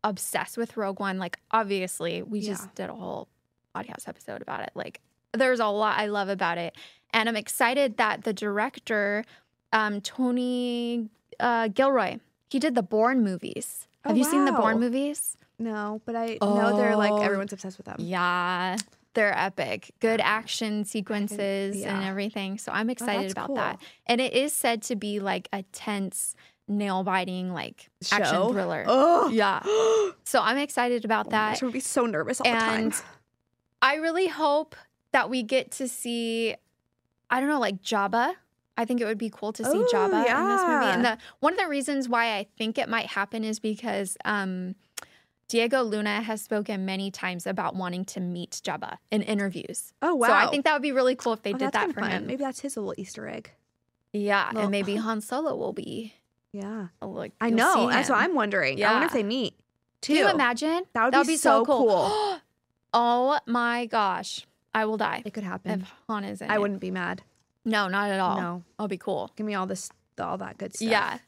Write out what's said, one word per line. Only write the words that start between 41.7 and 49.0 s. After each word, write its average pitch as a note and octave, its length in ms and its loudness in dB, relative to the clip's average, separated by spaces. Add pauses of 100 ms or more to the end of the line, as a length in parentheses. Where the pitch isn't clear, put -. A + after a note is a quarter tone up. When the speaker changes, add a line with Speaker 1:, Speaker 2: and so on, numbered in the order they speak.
Speaker 1:
why A#3 280 2
I G3+ 100 -4 (100)
think A3 220 -2
it - 100 -2
might A3 180 0
happen G3+ 380 -4
is G#3+ 160 -4
because, G#3 640 -4
um, F#3+ 500 -4 (720)
Diego A#3 360 2
Luna G#3+ 400 0
has A3 180 -4
spoken G3+ 460 -2
many F#3+ 240 -4
times F3+ 360 -6
about F#3+ 300 -2
wanting F3+ 300 -4
to - 140 -10
meet F3 440 -6
Jabba - 320 -6 (160)